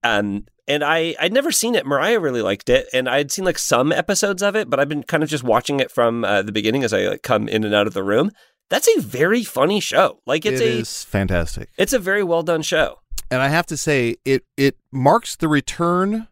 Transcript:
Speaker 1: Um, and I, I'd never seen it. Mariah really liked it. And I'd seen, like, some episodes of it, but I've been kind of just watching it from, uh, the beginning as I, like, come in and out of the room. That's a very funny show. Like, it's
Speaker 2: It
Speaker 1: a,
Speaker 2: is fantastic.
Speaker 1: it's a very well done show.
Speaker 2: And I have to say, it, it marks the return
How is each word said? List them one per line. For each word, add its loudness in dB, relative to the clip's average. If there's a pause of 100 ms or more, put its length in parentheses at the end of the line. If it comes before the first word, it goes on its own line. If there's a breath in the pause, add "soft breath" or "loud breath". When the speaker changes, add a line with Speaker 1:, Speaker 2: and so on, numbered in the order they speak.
Speaker 1:
Um, 0 (240)
and 0
I, 0
I'd 0
never 2
seen -2
it. 0
Mariah 0
really -2
liked -2
it. 4
And 0
I'd 0
seen, -6
like, 0
some 2
episodes -2
of 0
it, -2
but -2
I've 2
been -6
kind -2
of -2
just -4
watching 2
it 0
from, 0
uh, 2
the -6
beginning 0
as 0
I, 2
like, -6
come 0
in 0
and -2
out 4
of -6
the -4
room. 2 (380 soft breath)
That's 0 (100)
a 2
very 0
funny 0
show. 0
Like, 0
it's -2
Speaker 2:
It 2
Speaker 1:
a, 0
Speaker 2:
is -10
fantastic. -2
Speaker 1:
it's 0
a 2
very 0
well 0
done 0
show. -2 (300)
Speaker 2:
And 0
I 2
have 0
to -8
say, 0 (100)
it, 2 (140)
it 4 (160)
marks 2
the -2
return 0